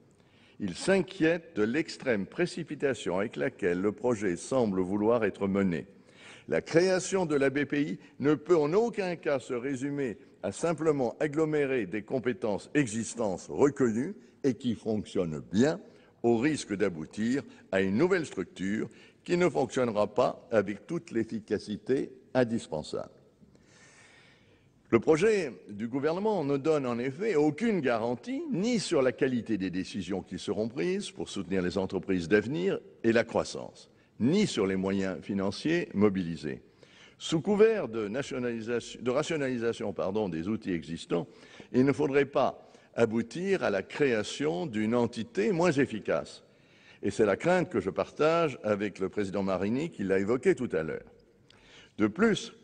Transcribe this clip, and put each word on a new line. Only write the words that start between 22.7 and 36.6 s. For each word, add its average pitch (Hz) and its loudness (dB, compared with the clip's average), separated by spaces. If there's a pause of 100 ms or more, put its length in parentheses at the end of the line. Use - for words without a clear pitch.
Le 113 6
projet 160 4 (160)
du 104 -8
gouvernement 160 -2
ne 139 0
donne 143 2
en 120 -2
effet 143 -4
aucune 156 2
garantie 123 -2 (100)
ni 214 0
sur 151 2
la 127 4
qualité 123 0
des 92 -2
décisions 90 -4
qui 90 -10
seront 104 -2
prises 180 -4
pour - -10
soutenir 95 -4
les 90 -2
entreprises 92 -2
d'avenir 139 2 (240)
et 113 4
la 113 4
croissance, - -4 (300)
ni 170 4
sur 107 0
les 95 0
moyens 95 -2
financiers 101 -2
mobilisés. 82 0 (560)